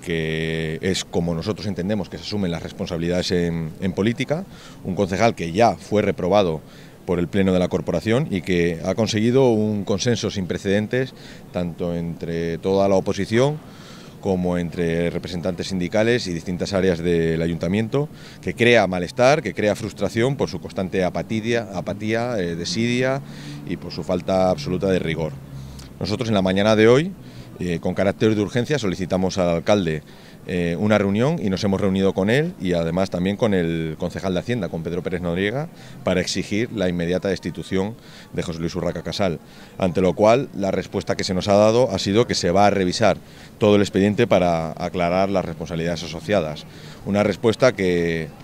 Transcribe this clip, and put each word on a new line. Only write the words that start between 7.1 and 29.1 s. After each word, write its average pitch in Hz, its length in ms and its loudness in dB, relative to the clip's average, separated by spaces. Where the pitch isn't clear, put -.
el 87 100 0
Pleno 95 240 2
de 92 60 4
la 90 100 2
Corporación 95 640 0
y 95 120 -2
que 85 420 0
ha 92 100 0
conseguido 117 560 4
un 107 340 0
consenso 107 460 0
sin 92 160 -4
precedentes, 104 680 0
tanto 87 440 -4
entre 82 640 -4
toda 98 300 2
la 98 60 4
oposición 101 640 2
como 90 380 0
entre 85 520 0
representantes 85 580 -6
sindicales 107 580 0
y 90 80 -4
distintas 90 380 -4
áreas 92 260 2
del 82 440 2
ayuntamiento, 101 680 0
que 92 120 -4
crea 117 320 6
malestar, 120 560 2
que 95 120 -4
crea 104 200 2
frustración 113 640 -2
por 98 140 -2
su 90 100 -8
constante 92 420 -2
apatía, 107 720 -2
apatía, 107 640 -2
eh, 85 160 -2
desidia 120 680 -2
y 90 100 -6
por 85 160 -12
su 87 120 -8
falta 92 460 2
absoluta 87 380 -2
de 92 100 4
rigor. 78 340 -2
Nosotros 104 300 -2
en 113 60 0
la 98 80 4
mañana 101 340 4
de 107 100 8
hoy, 147 260 6
eh, 87 220 -2
con 90 140 -2
carácter 101 400 2
de 104 80 0
urgencia, 120 360 -2
solicitamos 92 580 -2